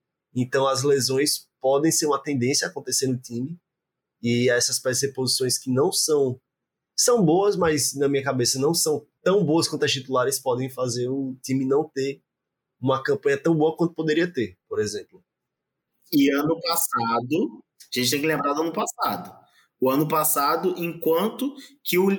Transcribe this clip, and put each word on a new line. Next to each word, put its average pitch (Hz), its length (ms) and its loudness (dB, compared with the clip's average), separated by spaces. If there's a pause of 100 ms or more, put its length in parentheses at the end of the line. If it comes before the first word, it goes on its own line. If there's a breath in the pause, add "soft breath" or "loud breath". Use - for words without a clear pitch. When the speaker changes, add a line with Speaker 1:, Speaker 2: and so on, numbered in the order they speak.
(360)
Speaker 1:
Então, 131 320 0
as 131 140 0
lesões 139 680 0 (140)
podem 143 300 2
ser 156 160 0
uma 139 140 0
tendência 143 460 0
a - 40 -6
acontecer - 360 -4
no 131 100 -2
time. 127 400 -8 (640)
E 120 280 2
essas 120 300 0
peças 127 220 -2
de 139 60 -2
reposições 127 500 -2
que - 140 -6
não 143 200 2
são, 139 500 0 (560)
são 240 260 4
boas, 185 320 4
mas 160 380 0
na 139 160 0
minha 139 140 0
cabeça 131 360 0
não 143 140 2
são 156 320 0 (160)
tão 190 240 2
boas 160 220 2
quanto 147 180 -2
as 139 60 0
titulares, 131 480 -2
podem 131 280 -2
fazer 123 400 -4
o 135 360 -6
time 135 200 0
não 139 300 2
ter 135 280 -6 (600)
uma 131 220 0
campanha 139 340 0
tão 165 180 2
boa 160 220 0
quanto 170 160 0
poderia 160 360 0
ter, 110 280 -6 (100)
por 104 120 -4
exemplo. 98 440 -6 (880)
Speaker 2:
E 139 180 4
ano 151 300 0
passado, 131 1040 -2 (160)
a - 200 -8
gente 123 120 0
tem 143 100 -2
que 156 60 -2
lembrar 143 260 0
do 151 80 -2
ano 165 120 -2
passado. 180 600 -6 (460 soft breath)
O 131 100 2
ano 147 180 2
passado, 160 680 0
enquanto 175 800 -2 (280 loud breath)
que - 140 -2
o, 190 220 4